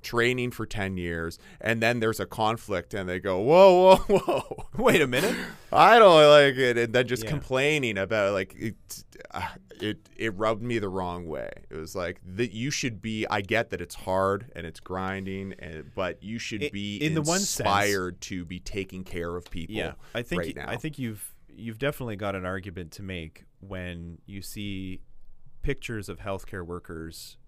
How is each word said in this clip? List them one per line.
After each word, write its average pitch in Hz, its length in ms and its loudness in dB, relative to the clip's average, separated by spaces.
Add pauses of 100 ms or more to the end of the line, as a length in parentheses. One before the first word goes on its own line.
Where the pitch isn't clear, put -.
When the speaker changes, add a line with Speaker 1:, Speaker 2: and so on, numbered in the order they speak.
Speaker 1:
training 123 480 0
for 113 160 -8
ten 98 300 -4
years, 85 420 -6 (200)
and 113 220 0
then 120 200 2
there's 110 180 0
a 98 80 -2
conflict, 107 680 -2
and 95 160 -6
they 92 100 -4
go, 95 200 -2
"Whoa, 185 580 10
whoa, 196 200 2
<laughs> - 20 6
whoa. - 460 -4 (120)
Speaker 2:
Wait 214 240 4
a 143 60 2
minute." 165 280 0 (360)
Speaker 1:
I 185 260 8
don't 165 320 12
like 143 260 10
it, 123 220 2
and 117 160 0
then 123 140 4
just 120 160 -4
Speaker 2:
Yeah. 107 80 -4
Speaker 1:
complaining 135 680 0
about 98 320 0
it, - 40 0
like, 95 220 -4
it, 104 200 -8 (560)
uh, - 100 -8 (400)
it, 104 340 -8
it 113 220 -6
rubbed 107 240 -2
me 120 160 -4
the 101 100 -2
wrong 90 400 -4
way. 67 240 -8 (200)
It - 40 -14
was 80 200 -12
like, 90 280 -6
that 92 300 -6
you 117 180 -6
should 113 300 -6
be, 110 280 -6
I 104 120 -2
get 110 300 -2
that 87 100 -8
it's - 140 -12
hard 98 600 -2
and 85 100 -10
it's 80 140 -14
grinding, 95 800 -8
and, 80 360 -14
but 90 280 -4
you 110 160 -8
should 110 240 -6
Speaker 2:
I-, 147 80 -4
Speaker 1:
be 202 320 -6
Speaker 2:
in 156 120 0
the 160 60 -2
one 170 180 0
sense - 200 -4
Speaker 1:
inspired 101 640 0
to 90 240 -8
be 87 160 -10
taking 92 420 -8
care 85 320 -8
of 87 160 -12
people 90 240 -8
Speaker 2:
Yeah, 87 180 -4 (220)
I 117 60 -6
think 175 220 -6
Speaker 1:
right 160 120 -8
Speaker 2:
y-, - 80 -10
Speaker 1:
now. - 80 -8
Speaker 2:
I 120 60 -8
think 151 200 -10
you've, 113 360 -10 (160)
you've 113 300 -14
definitely 131 360 -6
got 98 200 -6
an 92 100 -8
argument 92 480 -8
to 104 100 -16
make 90 400 -12 (160)
when 90 680 -12
you 98 160 -14
see 95 600 -10 (640)
pictures 117 440 -4
of 87 120 -12
healthcare 98 460 -8
workers 82 720 -12 (100)